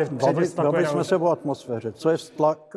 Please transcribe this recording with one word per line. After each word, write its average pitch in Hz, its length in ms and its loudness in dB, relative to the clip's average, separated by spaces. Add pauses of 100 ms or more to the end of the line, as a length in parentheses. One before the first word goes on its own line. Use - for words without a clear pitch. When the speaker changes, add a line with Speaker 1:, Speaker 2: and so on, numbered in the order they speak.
Speaker 1:
v - 20 -8
předmětě 131 180 -2
Speaker 2:
Bavili, 151 220 2
Speaker 1:
vztlakuje 160 240 0
Speaker 2:
bavili 170 140 2
Speaker 1:
na 147 60 0
Speaker 2:
jsme 147 120 0
se 185 120 2
o 170 160 2
atmosféře. 123 600 -4
Co - 180 -2
je 165 80 2
vztlak - 600 -4